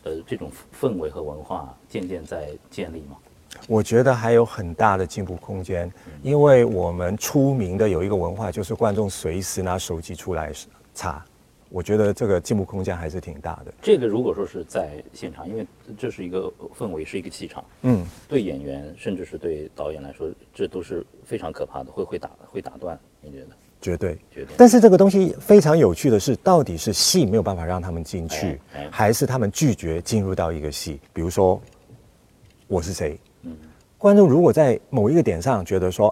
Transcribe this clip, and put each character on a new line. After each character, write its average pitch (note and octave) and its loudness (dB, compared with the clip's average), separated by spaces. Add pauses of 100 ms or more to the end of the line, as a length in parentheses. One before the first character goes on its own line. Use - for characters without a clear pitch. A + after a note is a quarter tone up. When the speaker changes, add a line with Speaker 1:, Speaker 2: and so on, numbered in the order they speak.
Speaker 1:
呃， D#2 -10 (120)
这 B2 -10
种 D2 -12 (280)
氛 - -2
围 D#2 -6
和 E2 -12
文 D2+ -10
化 D2 -12 (160)
渐 G2 -10
渐 F2 -10
在 D2+ -12 (200)
建 E2+ -12
立 D#2+ -14 (100)
吗？ C#2 -20 (520)
Speaker 2:
我 A2 2
觉 A#2 4
得 C3 4
还 A2+ 0
有 A#2 6
很 F2 -8
大 G#2 2
的 F#2 -2
进 G#2 -8
步 F2+ -10
空 G2 -10
间， F2 -6 (140)
Speaker 1:
嗯。 - -20
Speaker 2:
因 C#3+ 2
为 C3+ 8
我 F2+ 0
们 F2+ -4
出 C#3 2
名 F#2+ -2
的 A2 4
有 F2 0
一 G2+ -2
个 G#2 0
文 F2 -2
化， G2+ -6
就 G#2+ -6
是 G2 -6
观 G#2+ 0
众 G#2 -2
随 F2 -6
时 F#2 -6
拿 F2+ -2
手 E2+ -8
机 F2+ -14
出 F2+ -10
来 D#2 -6 (420)
查。 D2+ -10 (460)
我 F2 -8
觉 G#2 0
得 G#2 2
这 B2 -6
个 F#2+ 2
进 A2 -4
步 G2 0
空 F#2+ -8
间 F#2 -6
还 E2 -8
是 F2+ -10
挺 D2 -14
大 D#2+ -12
的。 - -18
Speaker 1:
这 G#3 4
个 A#2+ -2
如 A2+ -2
果 G2+ -2
说 G2 -6
是 F2 -10
在 D2+ -8 (100)
现 E2+ -14
场， D#2+ -16
因 A2 -10
为 G#2 -8 (300)
这 B2 -8
是 - -12
一 F2 -10
个 F#2 -6 (260)
氛 A2+ -8
围， D#2+ -8
是 F2 -10
一 F2+ -8
个 E2+ -14
气 - -14
场， - -16 (180)
Speaker 2:
嗯。 G#2+ 0 (220)
Speaker 1:
对 C#3 0
演 D2 -6
员 C#2+ -12
甚 G2+ -8
至 F2+ -10
是 - -14
对 D#2 -8
导 D2+ -8
演 D2+ -12
来 C#2 -16
说， D#2+ -10 (240)
这 - -6
都 F2+ -10
是 F2 -10 (200)
非 A#2 -8
常 E2 -10
可 - -10
怕 C2+ -10
的， - -18
会， G2 -6
会 - -8
打， - -14 (160)
会 - -12
打 - -14
断， E2+ -10 (240)
你 D2 -20
觉 C2+ -18
得？ C2 -20 (340)
Speaker 2:
绝 F2 -4
对。 E2 -4 (140)
Speaker 1:
绝 - -14
对。 - -16
Speaker 2:
但 A#3+ 12
是 A#3+ 6
这 G#3 10
个 F#3 8
东 G3 6
西 F#3+ 2
非 G#3 8
常 D#3 4
有 G#2 6
趣 C#3 0
的 G#2+ 6
是， A#2+ 0
到 F3 4
底 F2 -6
是 - -4
戏 D#3+ 2
没 G2 0
有 G#2+ 2
办 G2 -4
法 E2 -8
让 F2+ -4
他 F2 -8
们 E2 -6
进 E2 -8
去， D#2 -6 (140)
Speaker 1:
哎， C#2+ -12
哎。 D2+ -14
Speaker 2:
还 A2 2
是 C#3 -2
他 B2+ -2
们 G2+ -2
拒 C3 0
绝 E2 -4
进 G#2 -2
入 F#2+ -4
到 F2 -2
一 D#2+ -8
个 D2+ -6
戏？ C#2+ -10 (140)
比 F2 -6
如 E2+ -4
说， F#2 4 (1080)
我 F#2 -2
是 F2 -8
谁？ D#2+ -6 (240)
Speaker 1:
嗯。 E2 -16 (420)
Speaker 2:
观 G3+ 6
众 G3 8
如 D3+ 6
果 C#3 6
在 C#3+ 4 (100)
某 A2 2
一 D3+ 2
个 E3 6
点 E2+ 0
上 G#2 -2
觉 F#2+ -2
得 F#2 0
说 G#2 4